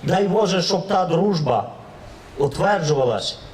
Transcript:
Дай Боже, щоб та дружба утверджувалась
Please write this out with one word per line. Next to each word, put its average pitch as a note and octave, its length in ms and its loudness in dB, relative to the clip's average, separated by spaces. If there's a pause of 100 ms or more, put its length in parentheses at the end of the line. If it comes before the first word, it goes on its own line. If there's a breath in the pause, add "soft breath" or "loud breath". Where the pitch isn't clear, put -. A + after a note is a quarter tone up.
Дай F#3 240 2
Боже, F#3+ 340 2
щоб F3+ 260 0
та F#3+ 180 2
дружба D#3+ 640 2 (680)
утверджувалась C#3+ 1000 0 (140)